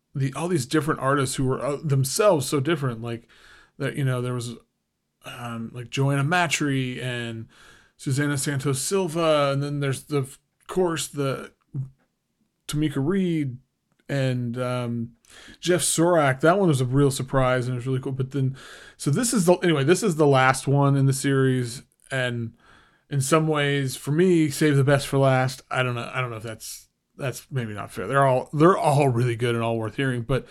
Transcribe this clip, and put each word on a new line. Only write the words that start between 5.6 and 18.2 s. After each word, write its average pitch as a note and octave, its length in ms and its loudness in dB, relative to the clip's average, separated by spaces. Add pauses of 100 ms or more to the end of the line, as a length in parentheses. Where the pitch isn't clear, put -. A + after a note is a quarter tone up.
like, A#2+ 160 -14
Joanna C#3 340 0
Matry C#3+ 800 0
and A#2+ 460 -8 (480)
Susanna C#3+ 420 -2
Santos C#3 420 -2
Silva, D#3+ 720 0
and C#3 100 -2
then C#3+ 180 -6
there's C3+ 240 -4
the, D3 140 -2
of C3 200 -6 (300)
course, E3+ 400 -2
the C#3 440 -6 (1160)
Tamika D3 360 -2
Reed D#3+ 540 -2 (500)
and, B2+ 500 -2
um, A#2+ 520 -4 (500)
Jeff E3+ 200 2
Sorak. D#3+ 600 2
That E3+ 180 4
one F#3+ 100 4
was C3 120 2
a C3 40 0
real C3+ 260 2
surprise C3 560 0
and B2+ 80 -4
it - 20 -4
was A#2+ 100 -8
really C3 140 -2
cool. C3+ 120 -6
But C3 180 -6